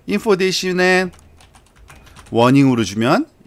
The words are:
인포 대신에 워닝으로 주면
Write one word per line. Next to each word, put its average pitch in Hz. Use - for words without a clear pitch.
인포 202
대신에 185
워닝으로 127
주면 113